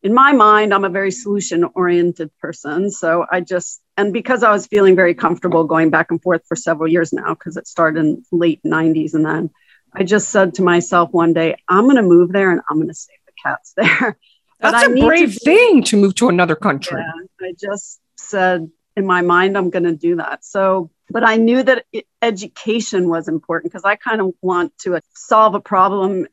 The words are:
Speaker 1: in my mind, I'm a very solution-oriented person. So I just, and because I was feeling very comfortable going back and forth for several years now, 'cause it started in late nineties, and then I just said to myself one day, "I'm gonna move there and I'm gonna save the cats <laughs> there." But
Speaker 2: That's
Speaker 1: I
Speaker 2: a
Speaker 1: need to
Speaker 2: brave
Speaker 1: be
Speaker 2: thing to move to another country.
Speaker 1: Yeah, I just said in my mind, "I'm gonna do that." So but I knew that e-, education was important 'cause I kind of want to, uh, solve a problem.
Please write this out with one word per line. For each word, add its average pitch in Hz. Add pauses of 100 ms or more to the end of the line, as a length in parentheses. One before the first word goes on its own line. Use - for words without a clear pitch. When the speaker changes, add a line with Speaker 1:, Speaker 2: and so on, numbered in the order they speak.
Speaker 1:
in 202
my 269
mind, 214
I'm 196
a 190
very 196
solution-oriented 175
person. 165
So 170
I 185
just, 180 (160)
and 208
because 233
I 220
was 208
feeling 196
very 175
comfortable 170
going 160
back 160
and 165
forth 175
for -
several 160
years 165
now, 160
'cause 165
it -
started 160
in 151
late 170
nineties, 160
and 156
then 160 (460)
I 190
just 202
said 190
to 190
myself 175
one 165
day, 165 (100)
"I'm 196
gonna 262
move 175
there 190
and 170
I'm 151
gonna 160
save -
the - (100)
cats -
<laughs> -
there." 214 (420)
But 220
Speaker 2:
That's 240
Speaker 1:
I -
Speaker 2:
a -
Speaker 1:
need 254
to 302
Speaker 2:
brave 311
Speaker 1:
be 196
Speaker 2:
thing 381
to -
move 196
to 247
another 175
country. 147
Speaker 1:
Yeah, 165
I 359
just 202 (180)
said 185 (260)
in 196
my 180
mind, 180
"I'm 180
gonna 175
do 170
that." -
So 190 (200)
but 233
I 226
knew 233
that 240
e-, 214 (200)
education 214
was 165
important 165
'cause 180
I 208
kind 220
of 190 (100)
want 175
to, 180
uh, 156 (140)
solve 220
a 202
problem. 190